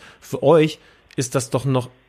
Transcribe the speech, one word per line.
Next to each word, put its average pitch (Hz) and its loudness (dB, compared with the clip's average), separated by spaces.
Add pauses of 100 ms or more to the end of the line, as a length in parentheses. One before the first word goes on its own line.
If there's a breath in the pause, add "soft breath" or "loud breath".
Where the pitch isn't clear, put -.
(200 loud breath)
Für - -10
euch 156 4 (360 soft breath)
ist - -8
das 127 -4
doch 123 -4
noch 127 -2 (200)